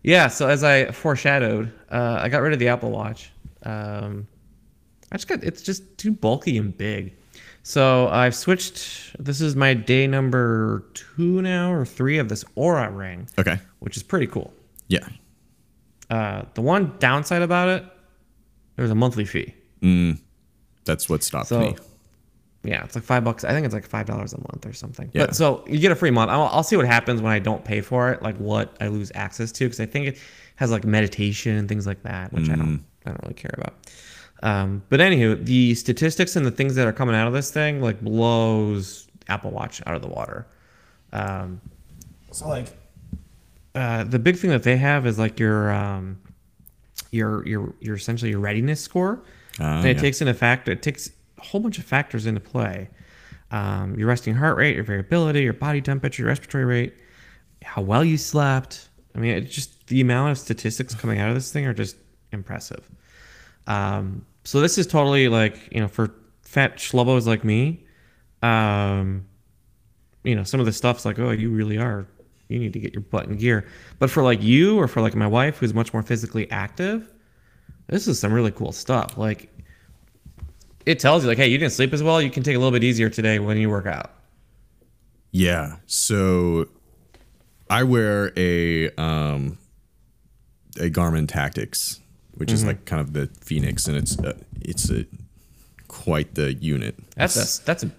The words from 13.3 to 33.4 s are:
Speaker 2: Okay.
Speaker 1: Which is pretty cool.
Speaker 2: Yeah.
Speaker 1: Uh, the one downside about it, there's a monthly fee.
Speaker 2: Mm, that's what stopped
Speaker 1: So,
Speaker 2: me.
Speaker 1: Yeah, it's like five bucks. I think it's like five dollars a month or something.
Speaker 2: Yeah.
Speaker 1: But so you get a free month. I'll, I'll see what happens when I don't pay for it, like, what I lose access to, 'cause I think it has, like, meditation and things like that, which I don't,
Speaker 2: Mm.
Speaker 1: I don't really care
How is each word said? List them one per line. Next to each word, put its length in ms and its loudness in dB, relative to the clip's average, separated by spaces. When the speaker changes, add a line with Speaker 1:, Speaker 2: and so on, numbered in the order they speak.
Speaker 2:
Okay. 220 2
Speaker 1:
Which 180 -10
is 40 -8
pretty 240 0
cool. 260 -8
Speaker 2:
Yeah. 200 -2
Speaker 1:
Uh, 340 -4
the 60 -6
one 360 2
downside 460 2
about 260 2
it, 160 -2
there's 120 0
a 60 2
monthly 300 2
fee. 280 -6
Speaker 2:
Mm, 360 4
that's 240 -2
what 140 0
stopped 260 -6
Speaker 1:
So, 100 2
Speaker 2:
me. 160 0
Speaker 1:
Yeah, 200 -4
it's 120 -16
like 80 -6
five 200 0
bucks. 200 -2
I 100 -2
think 120 0
it's 80 -2
like 140 -8
five 180 -6
dollars 280 -8
a 40 -12
month 280 -12
or 80 -12
something. 400 -14
Speaker 2:
Yeah. 120 4
Speaker 1:
But 100 -2
so 320 2
you 120 0
get 120 6
a 40 4
free 160 2
month. 180 4
I'll, 140 4
I'll 200 2
see 140 2
what 80 4
happens 360 2
when 100 2
I 80 2
don't 260 -2
pay 160 -2
for 300 0
it, 100 -4
like, 160 -6
what 420 -2
I 80 -2
lose 280 -4
access 380 -8
to, 140 -2
'cause 120 -6
I 80 -4
think 220 -4
it 80 -10
has, 120 0
like, 160 0
meditation 720 0
and 100 -2
things 200 -4
like 160 -6
that, 300 -10
which 160 0
I 60 2
don't, 120 0
Speaker 2:
Mm. 60 -8
Speaker 1:
I 40 -8
don't 140 -10
really 100 -10
care 240 -10